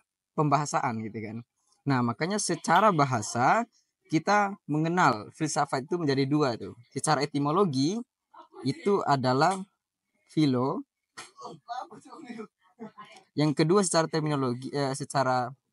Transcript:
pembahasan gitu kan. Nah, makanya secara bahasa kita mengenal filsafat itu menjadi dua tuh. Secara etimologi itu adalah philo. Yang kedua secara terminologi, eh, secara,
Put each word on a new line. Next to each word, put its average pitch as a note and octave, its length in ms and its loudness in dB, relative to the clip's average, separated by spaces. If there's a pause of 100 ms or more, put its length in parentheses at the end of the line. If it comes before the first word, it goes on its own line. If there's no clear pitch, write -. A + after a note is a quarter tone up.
(380)
pembahasan C#3 640 0
gitu A2 240 -10
kan. G#2+ 100 -12 (540)
Nah, B2+ 160 2
makanya D#3+ 320 -2
secara F#3 560 2
bahasa C#3 720 2 (400)
kita G3 480 0 (160)
mengenal D3+ 640 2
filsafat D3 560 -4
itu F3 80 0
menjadi C#3 320 2
dua C#3+ 240 2
tuh. G2 240 -12 (160)
Secara C#3+ 320 0
etimologi D3+ 720 0 (640)
itu F#3+ 400 0
adalah C#3 560 2 (720)
philo. C#3+ 560 0 (2500)
Yang D3+ 240 2
kedua D#3+ 240 4
secara E3 240 2
terminologi, C3+ 640 -2
eh, C#3 240 -2
secara, B2+ 560 -2 (220)